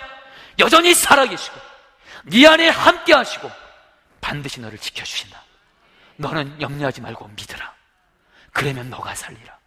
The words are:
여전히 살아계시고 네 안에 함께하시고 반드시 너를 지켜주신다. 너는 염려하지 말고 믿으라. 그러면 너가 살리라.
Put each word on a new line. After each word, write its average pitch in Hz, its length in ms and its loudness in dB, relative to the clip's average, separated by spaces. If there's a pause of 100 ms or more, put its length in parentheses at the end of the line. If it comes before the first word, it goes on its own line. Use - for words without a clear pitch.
(600)
여전히 330 340 6
살아계시고 262 680 0 (680)
네 240 220 8
안에 320 220 6
함께하시고 294 840 2 (720)
반드시 143 400 -10
너를 107 160 -16
지켜주신다. - 640 -12 (760)
너는 147 440 -8
염려하지 143 400 -6
말고 113 340 -16
믿으라. - 380 -16 (760)
그러면 131 400 -6
너가 101 240 -12
살리라. - 520 -18